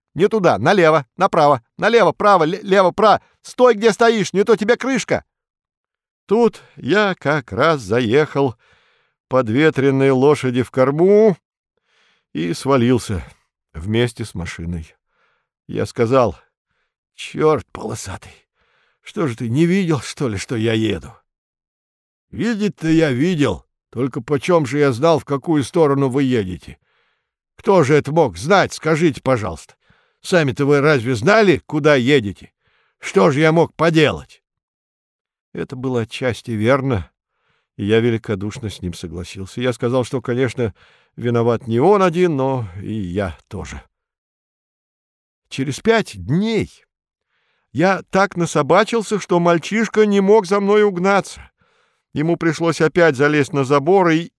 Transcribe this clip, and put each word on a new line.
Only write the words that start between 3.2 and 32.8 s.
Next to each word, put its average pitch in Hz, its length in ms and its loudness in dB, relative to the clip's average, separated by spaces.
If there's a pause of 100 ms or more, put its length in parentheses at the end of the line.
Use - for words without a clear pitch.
стой, 247 340 2
где 214 180 2
стоишь, 226 400 0
не 190 100 0
то 220 120 4
тебе 220 220 0
крышка!» 233 460 -4 (1040)
Тут 233 360 0 (140)
я 185 420 -2
как 139 340 -2
раз 139 300 0
заехал 127 760 0 (720)
подветренной 135 840 2
лошади 131 520 2
в - 80 -8
корму 175 640 2 (960)
и 165 200 -6
свалился 120 680 0 (500)
вместе 107 500 -4
с - 100 -14
машиной. 85 600 -12 (720)
Я 110 180 -6
сказал: 117 520 0 (760)
«Чёрт 156 580 -2
полосатый, - 600 -14 (720)
что 185 260 -6
же 117 80 -6
ты, 117 140 -8
не 143 160 2
видел, 170 340 0
что - 300 -8
ли, 101 80 -6
что - 180 -8
я 113 180 -2
еду?» 110 400 -4 (1160)
«Видеть-то 202 560 -4
я 160 240 2
видел, 139 540 -2 (260)
только 139 300 -6
почём 147 440 0
же 127 140 -4
я 139 140 2
знал, 147 260 2
в - 60 -8
какую 147 380 -2
сторону 139 460 0
вы 139 140 -2
едете? 104 560 -4 (800)
Кто 190 260 4
же 135 120 2
это 139 160 0
мог 143 260 0
знать, 151 360 0
скажите, 156 480 -2
пожалуйста? 104 540 -4 (460)
Сами-то 143 440 0
вы 143 140 2
разве 131 360 0
знали, 185 500 2
куда 151 300 2
едете? 123 580 0 (460)